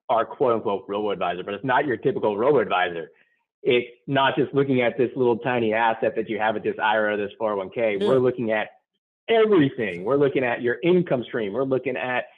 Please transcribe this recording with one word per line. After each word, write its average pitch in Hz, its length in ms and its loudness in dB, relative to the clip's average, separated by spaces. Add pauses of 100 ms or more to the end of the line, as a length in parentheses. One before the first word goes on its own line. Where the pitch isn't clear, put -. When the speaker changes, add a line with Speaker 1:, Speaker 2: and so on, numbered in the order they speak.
Speaker 1:
our 117 160 2
quote-unquote 110 640 0
robo-advisor, 95 540 -2
but 98 120 -8
it's 101 100 -8
not 135 220 2
your 120 100 -2
typical 110 400 -2
robo-advisor. 95 760 0 (540)
It's 120 240 2 (180)
not 135 300 2
just 131 180 0
looking 135 280 2
at 117 140 0
this 120 200 0
little 120 220 2
tiny 117 360 0
asset 113 420 0
that 110 120 -4
you 107 100 -6
have 107 160 0
at 104 80 -6
this 104 180 -2
ira, 107 360 2
this 101 220 -4
four 107 140 -2
oh 104 40 -2
one 95 140 -6
k. 110 300 -2
Speaker 2:
Yeah. 101 80 -2
Speaker 1:
We're 131 100 4
looking 123 340 0
at 107 160 -2 (600)
everything. 143 760 2
We're 123 120 2
looking 139 280 2
at 120 180 -2
your 120 200 -2
income 170 440 2
stream. 110 260 -4
We're 127 120 -2
looking 131 320 -2
at, 123 280 -4 (140)